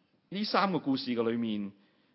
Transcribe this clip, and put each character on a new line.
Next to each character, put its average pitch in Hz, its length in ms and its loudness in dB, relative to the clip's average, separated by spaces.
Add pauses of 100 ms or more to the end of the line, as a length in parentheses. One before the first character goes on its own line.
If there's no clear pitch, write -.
(300)
呢 202 140 -4
三 196 280 2
個 156 60 2
故 135 180 0
事 127 140 -4
嘅 117 200 0
裏 117 60 0
面， 107 340 -2 (440)